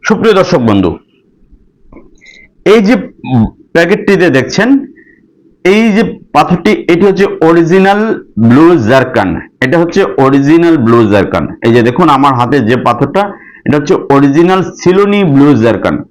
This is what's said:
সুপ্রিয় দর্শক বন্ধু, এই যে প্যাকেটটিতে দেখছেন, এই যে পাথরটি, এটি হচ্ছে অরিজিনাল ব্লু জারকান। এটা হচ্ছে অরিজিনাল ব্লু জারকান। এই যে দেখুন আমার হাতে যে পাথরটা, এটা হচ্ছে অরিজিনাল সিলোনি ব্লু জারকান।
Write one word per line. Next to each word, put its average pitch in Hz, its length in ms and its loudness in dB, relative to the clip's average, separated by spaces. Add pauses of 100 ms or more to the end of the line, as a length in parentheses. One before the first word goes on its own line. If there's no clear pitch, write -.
সুপ্রিয় 208 260 0
দর্শক 180 240 0
বন্ধু, 98 400 -2 (1700)
এই 214 160 4
যে 214 160 0 (760)
প্যাকেটটিতে 175 580 0
দেখছেন, 196 480 0 (880)
এই 214 280 2
যে 196 260 -2 (140)
পাথরটি, 175 380 0
এটি 175 360 0
হচ্ছে 190 200 0 (200)
অরিজিনাল 190 800 0 (140)
ব্লু 143 400 4
জারকান। 113 600 -2 (260)
এটা 160 120 -2
হচ্ছে 175 260 0
অরিজিনাল 147 720 2
ব্লু 117 320 2
জারকান। 95 400 -2 (160)
এই 117 100 2
যে 120 80 2
দেখুন 123 260 0
আমার 139 260 2
হাতে 123 260 -2
যে 117 160 -2
পাথরটা, 131 440 -2 (460)
এটা 139 100 0
হচ্ছে 147 180 -2
অরিজিনাল 147 680 0
সিলোনি 202 600 0
ব্লু 143 320 2
জারকান। 92 540 -2